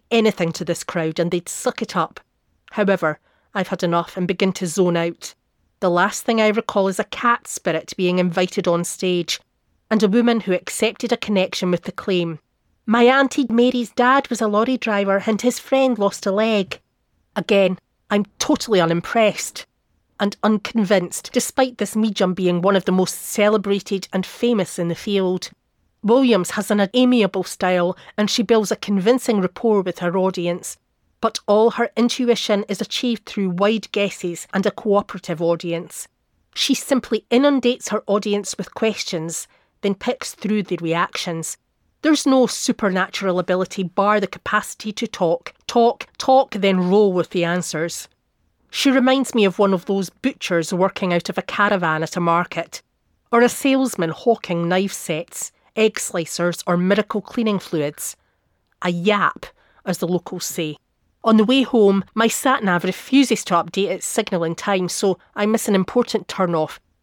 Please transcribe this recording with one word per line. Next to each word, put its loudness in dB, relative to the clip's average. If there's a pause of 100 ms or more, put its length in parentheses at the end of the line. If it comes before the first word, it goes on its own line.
(100)
anything 2
to -8
this -4
crowd -4
and 0
they'd -4
suck -4
it -6
up. -4 (540)
However, 0 (340)
I've -4
had -6
enough -2
and -2
begin 0
to -6
zone 2
out. -6 (460)
The 2
last 0
thing 2
I 4
recall 0
is -4
a 0
cat -2
spirit -4
being 0
invited 0
on 2
stage, -4 (520)
and 2
a 4
woman 2
who -2
accepted -2
a -2
connection -2
with -2
the -10
claim, -4 (440)
"My 2
Auntie 4
Mary's 2
dad 2
was -4
a 0
lorry 0
driver 0
and 0
his 0
friend 2
lost 0
a 0
leg." 0 (560)
Again, 2 (320)
I'm 2 (140)
totally 2
unimpressed 0 (520)
and -2
unconvinced, 0
despite -2
this -4
medium 0
being 0
one 2
of 0
the 2
most 2
celebrated -2
and -2
famous -2
in -2
the -4
field. -2 (520)
Williams 4
has -4
an 2
amiable 2
style 0 (200)
and 0
she 0
builds 2
a -2
convincing 0
rapport 0
with -4
her -2
audience, -2 (440)
but -4
all 4
her -2
intuition 0
is -4
achieved -4
through -2
wide 0
guesses -4
and 0
a 2
cooperative -2
audience. -4 (480)
She 0
simply -2
inundates 2
her -4
audience -2
with -10
questions, -4 (320)
then -2
picks -6
through -2
the -6
reactions. -4 (460)
There's 2
no 6
supernatural -2
ability -2
bar 2
the -2
capacity -6
to -6
talk, -2 (140)
talk, 2 (120)
talk, 2
then 0
roll 4
with 0
the 0
answers. -4 (640)
She 2
reminds 2
me 4
of 0
one 4
of -2
those -2
butchers -2
working 0
out 0
of -6
a -4
caravan 0
at -6
a -2
market, -2 (500)
or 4
a 6
salesman 0
hawking -2
knife 0
sets, -8 (240)
egg 2
slicers, -4
or 2
miracle 0
cleaning -2
fluids. -6 (680)
A -2
yap, 0 (380)
as -4
the -4
locals -4
say. -6 (460)
On 4
the 6
way 4
home, 4 (100)
my 2
sat-nav 0
refuses 2
to -2
update 0
its -6
signal -2
in -2
time, -2
so 0 (160)
I -2
miss 0
an 2
important 0
turn-off -2 (220)